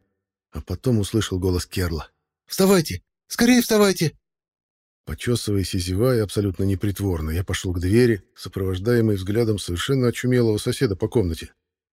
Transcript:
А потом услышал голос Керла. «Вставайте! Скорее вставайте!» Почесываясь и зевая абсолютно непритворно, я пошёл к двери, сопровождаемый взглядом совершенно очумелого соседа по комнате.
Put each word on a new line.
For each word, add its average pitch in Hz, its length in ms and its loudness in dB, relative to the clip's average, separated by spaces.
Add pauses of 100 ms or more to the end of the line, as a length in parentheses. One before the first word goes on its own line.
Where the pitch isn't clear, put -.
(520)
А 80 80 -10
потом 107 400 -2
услышал 98 400 -2
голос 90 260 0
Керла. 82 420 -4 (380)
«Вставайте! 190 560 2 (240)
Скорее 240 360 4
вставайте!» 196 540 2 (920)
Почесываясь 101 640 -2
и 98 40 0
зевая 107 440 0
абсолютно 101 420 -2
непритворно, 95 680 -2
я 85 120 -2
пошёл 90 300 -4
к 87 80 -4
двери, 110 420 2 (120)
сопровождаемый 98 840 -2
взглядом 104 420 -2
совершенно 123 500 -2
очумелого 120 500 0
соседа 120 380 -2
по 110 120 -2
комнате. 90 460 -2 (380)